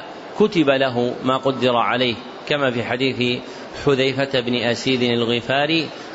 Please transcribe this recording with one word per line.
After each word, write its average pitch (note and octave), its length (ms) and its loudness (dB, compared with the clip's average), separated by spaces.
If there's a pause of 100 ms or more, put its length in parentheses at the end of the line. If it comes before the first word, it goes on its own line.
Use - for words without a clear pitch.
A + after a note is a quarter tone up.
(400)
كتب F3 300 4
له B2 440 2 (100)
ما C3 140 2
قدر B2+ 380 2
عليه، A#2 400 2 (340)
كما C#3+ 220 2
في A#2 120 -2
حديث B2 560 0 (460)
حذيفة C3+ 540 2
بن B2 160 0
أسيد A#2+ 480 0
الغفاري B2 840 0 (280)